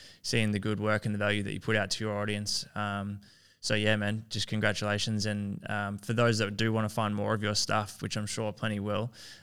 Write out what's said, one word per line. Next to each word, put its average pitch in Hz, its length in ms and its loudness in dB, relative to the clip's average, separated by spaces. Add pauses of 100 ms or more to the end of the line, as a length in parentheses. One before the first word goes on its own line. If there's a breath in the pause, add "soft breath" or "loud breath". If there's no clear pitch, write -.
(240 loud breath)
seeing 110 280 2
the 104 80 2
good 104 200 0
work 104 260 2
and 107 80 0
the 104 60 -2
value 104 240 2
that 104 100 -4
you 98 60 -6
put 110 160 0
out 101 160 2
to - 120 -4
your 104 160 -2
audience. 104 540 -2
Um, 101 460 -4 (420 loud breath)
so - 140 2
yeah, 107 200 6
man, 107 340 0
just - 180 -4
congratulations. 104 800 0
And, 104 420 -4
um, 101 300 -4
for - 140 -4
those 117 260 4
that 104 180 0
do 113 160 2
wanna 110 160 2
find 104 240 0
more 104 220 0
of 107 80 -2
your 104 100 2
stuff, 104 480 0
which 107 160 -4
I'm 104 80 -2
sure 107 280 -4
plenty 107 260 -2
will, 104 340 -2 (300 loud breath)